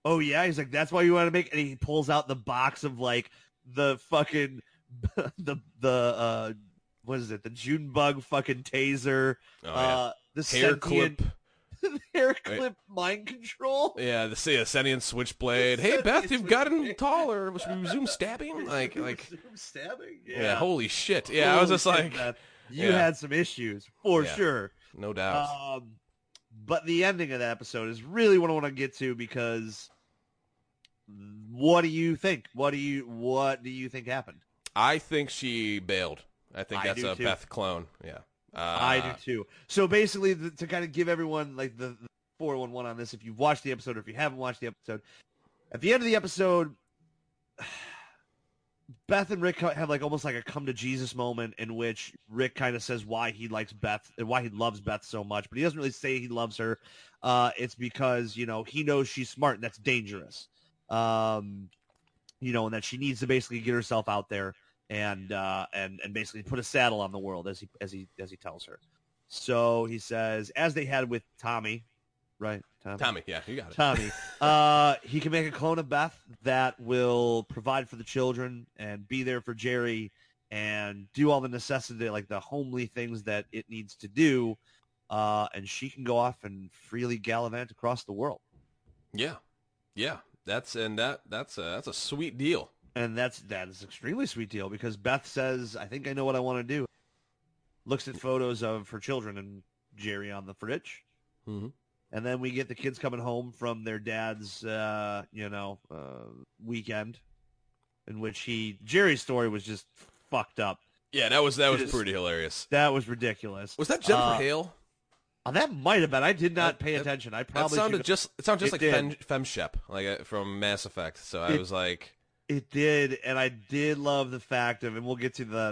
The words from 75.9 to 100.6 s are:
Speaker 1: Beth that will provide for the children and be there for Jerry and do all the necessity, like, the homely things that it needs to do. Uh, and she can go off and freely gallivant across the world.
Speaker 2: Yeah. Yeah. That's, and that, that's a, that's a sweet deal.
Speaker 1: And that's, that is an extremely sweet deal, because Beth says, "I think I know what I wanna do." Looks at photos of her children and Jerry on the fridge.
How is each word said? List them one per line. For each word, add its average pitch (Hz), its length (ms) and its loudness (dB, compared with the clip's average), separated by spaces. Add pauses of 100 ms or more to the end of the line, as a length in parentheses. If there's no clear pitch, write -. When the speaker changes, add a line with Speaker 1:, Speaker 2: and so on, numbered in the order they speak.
Speaker 1:
Beth 147 280 0 (260)
that 131 360 2
will 120 720 4
provide 131 400 -2
for 123 60 -16
the 113 80 -12
children 127 640 -2 (120)
and 104 280 -10
be 131 160 -2
there 123 200 -2
for 123 100 -6
Jerry 117 580 -2 (400)
and 104 640 -6
do 147 180 6
all 139 120 4
the 131 80 -4
necessity, 120 580 -4
like, 104 180 -4
the 101 140 -4
homely 127 460 -6
things 117 380 -8
that 104 280 -2
it 110 160 -8
needs 110 280 -12
to 104 120 -14
do. 123 480 4 (540)
Uh, 107 440 2
and 98 140 -10
she 135 220 -8
can 131 140 -12
go 120 120 2
off 120 260 0
and 95 300 -12
freely 120 460 -6
gallivant 113 520 -4
across 120 340 -2
the 104 100 -10
world. 123 260 -4 (720)
Speaker 2:
Yeah. 135 220 -4 (600)
Yeah. 131 220 -4 (300)
That's, 113 280 -4
and 110 240 -2
that, 127 300 -2
that's 110 300 -8
a, 98 40 -6
that's 87 240 -6
a 104 60 -10
sweet 147 460 -6
deal. 147 320 0 (240)
Speaker 1:
And 117 240 -2
that's, 123 220 -2
that 92 280 -8
is 92 140 -18
an 95 60 -16
extremely 202 360 -4
sweet 117 240 -6
deal, 98 220 -6
because 107 260 -8
Beth 123 300 0
says, 127 500 -4
"I 90 80 -10
think 135 240 -10
I 139 60 -4
know 135 100 -2
what 135 100 2
I 131 60 2
wanna 127 220 -2
do." 131 240 -4 (1000)
Looks 135 240 -2
at 131 80 -10
photos 127 460 0
of 110 260 -4
her 113 120 -10
children 107 360 -6
and 98 260 -14 (340)
Jerry 104 360 -8
on 98 140 -12
the 98 80 -14
fridge. - 500 -8 (420)